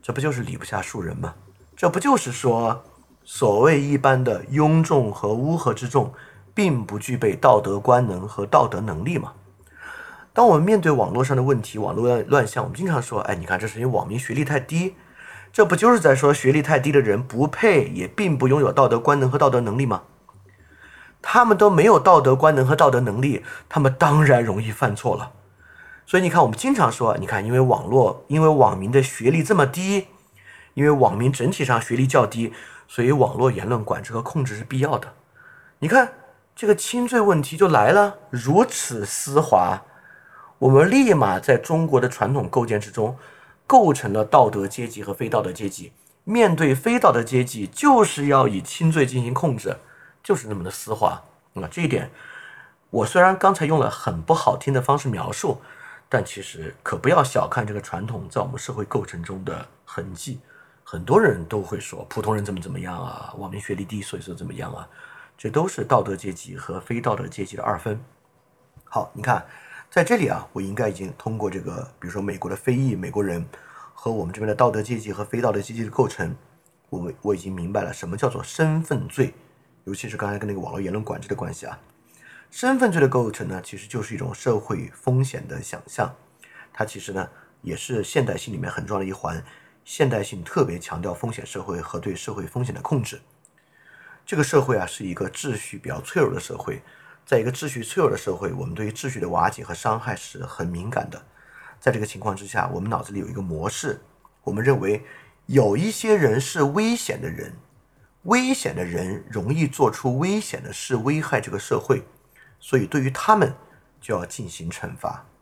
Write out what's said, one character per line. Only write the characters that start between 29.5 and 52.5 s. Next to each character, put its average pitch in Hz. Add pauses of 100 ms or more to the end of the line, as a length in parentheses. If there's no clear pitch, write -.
么 151
低， 190 (640)
因 135
为 147
网 123
民 123
整 131
体 175
上 127
学 117
历 131
较 131
低， 113 (340)
所 -
以 131
网 131
络 127
言 95
论 113
管 -
制 -
和 117
控 139
制 123
是 110
必 131
要 135
的。 - (680)
你 143
看， 247 (420)
这 226
个 208
轻 240
罪 240
问 185
题 156
就 196
来 127
了， 202 (120)
如 135
此 113
丝 139
滑， 92 (760)
我 131
们 143
立 254
马 101
在 120
中 165
国 131
的 120
传 117
统 135
构 117
建 107
之 -
中 117 (500)
构 214
成 113
了 107
道 120
德 101
阶 117
级 107
和 98
非 113
道 113
德 92
阶 98
级。 90 (320)
面 214
对 147
非 233
道 208
德 117
阶 123
级， 110
就 254
是 143
要 135
以 101
轻 -
罪 156
进 127
行 120
控 131
制， - (460)
就 -
是 110
那 107
么 92
的 92
丝 -
滑。 104 (320)
那 90
这 175
一 160
点， - (800)